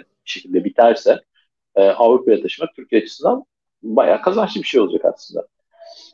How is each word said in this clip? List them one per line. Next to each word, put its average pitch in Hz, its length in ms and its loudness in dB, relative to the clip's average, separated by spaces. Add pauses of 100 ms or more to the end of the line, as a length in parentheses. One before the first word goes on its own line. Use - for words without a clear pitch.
(240)
bir - 60 -12
şekilde 90 320 -4
biterse, 117 560 2 (560)
e, 98 140 2
Avrupa'ya 117 520 2
taşımak - 340 -8
Türkiye 117 260 -2
açısından 226 420 -4 (400)
bayağı - 380 0
kazançlı 196 400 -2
bir - 60 -12
şey 127 140 2
olacak - 240 -2
aslında. - 420 -6 (680)